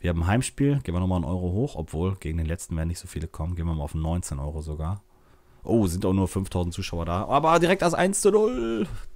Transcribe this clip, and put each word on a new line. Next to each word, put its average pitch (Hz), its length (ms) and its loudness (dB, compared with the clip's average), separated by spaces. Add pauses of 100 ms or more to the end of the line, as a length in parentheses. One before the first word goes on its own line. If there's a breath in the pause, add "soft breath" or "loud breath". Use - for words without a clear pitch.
Wir 87 80 -2
haben 85 140 2
ein 82 40 2
Heimspiel, 135 540 2
gehen 85 140 -4
wir 87 60 0
nochmal 92 160 2
einen 87 100 0
Euro 90 260 -2
hoch, 117 240 -2
obwohl 82 400 -2
gegen 80 220 -4
den 80 80 0
letzten 82 280 -4
werden 80 140 0
nicht 85 100 -4
so - 80 -14
viele 82 220 -8
kommen. 85 260 -6
Gehen 85 120 -4
wir 82 80 0
mal 73 100 -2
auf 71 100 -6
neunzehn 80 440 -2
Euro 76 240 -6
sogar. 78 400 -6 (600 soft breath)
Oh, 110 240 4
sind 87 200 0
auch - 80 4
nur 95 120 4
fünftausend 90 460 -2
Zuschauer 85 320 -4
da. 87 220 -2
Aber 156 320 4
direkt 175 240 4
das 170 100 4
eins 190 300 2
zu 202 80 6
null. 226 580 2 (280 loud breath)